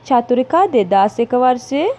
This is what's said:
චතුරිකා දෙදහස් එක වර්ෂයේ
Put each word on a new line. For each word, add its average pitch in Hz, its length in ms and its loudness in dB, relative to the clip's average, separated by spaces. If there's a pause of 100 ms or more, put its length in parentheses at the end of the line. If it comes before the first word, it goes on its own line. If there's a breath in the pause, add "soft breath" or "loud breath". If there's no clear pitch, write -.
චතුරිකා 254 680 0
දෙදහස් 202 500 0
එක 233 160 -4
වර්ෂයේ 254 640 -2